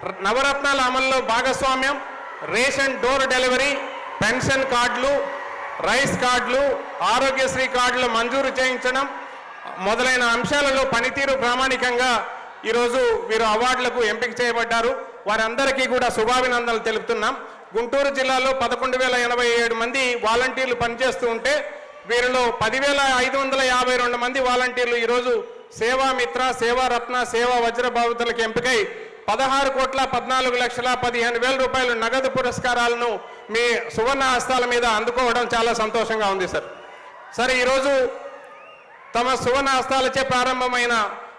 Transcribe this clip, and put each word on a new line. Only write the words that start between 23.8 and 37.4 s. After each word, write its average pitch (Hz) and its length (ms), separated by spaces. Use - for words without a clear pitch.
రెండు 240 200
మంది 254 240
వాలంటీర్లు 247 580
ఈరోజు 247 280
సేవా 262 280
మిత్ర, 240 220
సేవా 247 220
రత్న, 247 220
సేవా 247 300
వజ్ర 233 320
బాధితులకు 233 500
ఎంపికై 240 320
పదహారు 262 480
కోట్ల 262 240
పద్నాలుగు 247 480
లక్షల 240 260
పదిహేను 240 400
వేల 262 200
రూపాయలు 254 280
నగదు 254 320
పురస్కారాలను 240 720
మీ 233 100
సువర్ణ 262 280
హస్తాల 247 380
మీద 240 140
అందుకోవడం 240 460
చాలా 226 280
సంతోషంగా 220 540
ఉంది 185 180
సార్. 147 120
సార్, 247 160